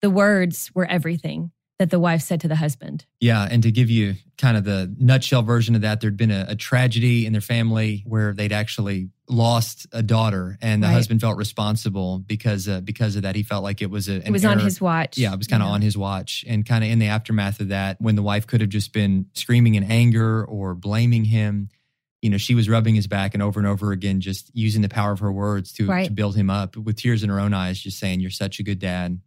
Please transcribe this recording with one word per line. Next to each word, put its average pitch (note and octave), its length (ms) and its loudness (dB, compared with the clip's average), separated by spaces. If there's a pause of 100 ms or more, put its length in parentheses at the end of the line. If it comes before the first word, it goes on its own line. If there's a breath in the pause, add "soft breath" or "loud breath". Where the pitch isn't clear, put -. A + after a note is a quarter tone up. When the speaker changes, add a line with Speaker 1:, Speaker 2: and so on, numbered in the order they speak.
Speaker 1:
the G#3 100 2
words F#3+ 640 2
were F#3 120 0
everything E3 640 -4 (280)
that F3 120 2
the F3+ 100 2
wife E3 220 2
said E3+ 180 -2
to E3 80 -4
the D#3 80 0
husband. D3 480 -4 (160)
Speaker 2:
Yeah, A2+ 300 4
and A#2 120 4
to A2+ 80 4
give A2+ 200 2
you G#2+ 240 2 (240)
kind A#2+ 180 4
of G#2 80 0
the F#2+ 340 -2
nutshell B2+ 440 4
version A#2 320 2
of G#2+ 80 2
that, G#2+ 180 -2
there'd G#2 160 -2
been A2 140 2
a, G2 180 0
a G#2 80 -6
tragedy A#2+ 720 2
in A2 60 -2
their G#2+ 100 0
family A2 640 0
where G#2+ 260 0
they'd G#2 200 -2
actually G2+ 580 -4 (180)
lost A#2 640 0
a A#2 100 -4
daughter, G2+ 600 0
and G#2+ 200 2
the G#2+ 40 2
Speaker 1:
Right. A2+ 80 6
Speaker 2:
husband A#2 260 4
felt A2+ 160 0
responsible G2+ 840 -2
because, G2+ 460 -4
uh, G2 140 -4
because G#2 360 -4
of G2+ 60 -2
that. F#2+ 140 -4
He G#2 60 -2
felt G2+ 200 -4
like G2 200 -6
it F#2 80 -4
was G2 180 -4
a, G2+ 80 -2
Speaker 1:
It F2+ 100 -6
Speaker 2:
an G#3 60 0
Speaker 1:
was G3 140 2
on G#3+ 80 4
Speaker 2:
error. G#3 100 2
Speaker 1:
his G3 160 0
watch. E3 380 -2
Speaker 2:
Yeah, G#2 160 0
it - 40 -6
was G2+ 100 -6
kinda G#2+ 180 2
Speaker 1:
Yeah. G2+ 60 0
Speaker 2:
on G#2 100 2
his G#2 160 0
watch. G2 500 -6
And A2 160 0
kinda A2+ 220 2
in A2+ 120 2
the A2 100 4
aftermath G#2 520 -2
of G2 80 -4
that, G2 320 -4
when A2+ 140 2
the G#2 80 2
wife G#2 240 -2
could A2+ 160 0
have G#2 80 0
just G2+ 240 -4
been G2 400 2
screaming A#2+ 400 4
in G2+ 100 2
anger A2+ 640 4
or G2 280 -6
blaming A2 520 0
him, G#2 420 0 (540)
you A2+ 80 2
know, G2 80 2
she B2 160 0
was A2 160 2
rubbing A2+ 240 4
his G2+ 120 2
back G2 280 -2
and G2+ 80 -2
over G#2 180 -2
and G2+ 60 0
over G2+ 260 0
again, F#2+ 300 -2
just F#2+ 320 -8
using A2 260 0
the G#2 80 2
power G#2 240 -2
of F#2+ 60 -4
her G2+ 120 -2
words G2 420 -4
to, G2+ 140 -2
Speaker 1:
Right. F#3 200 0
Speaker 2:
to G#2+ 60 -6
build G2+ 240 -2
him G2 120 2
up G2 260 -2
with A2 220 -6
tears A2+ 260 0
in G#2 60 -2
her G2 100 0
own G2+ 140 0
eyes, F#2 280 -2
just - 180 -12
saying, F#2 220 -2
"You're F#2 100 -4
such G2 300 -6
a - 20 -6
good G2 160 -4
dad. F2+ 480 -4